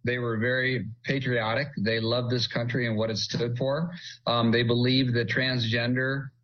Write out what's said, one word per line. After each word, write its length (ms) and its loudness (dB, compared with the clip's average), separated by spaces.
They 160 0
were 180 -2
very 480 0
patriotic. 640 0
They 160 2
loved 300 0
this 180 0
country 400 -2
and 80 0
what 140 0
it 80 -4
stood 400 -2
for. 340 -2
Um, 240 2
they 120 4
believed 520 4
that 140 2
transgender 1000 0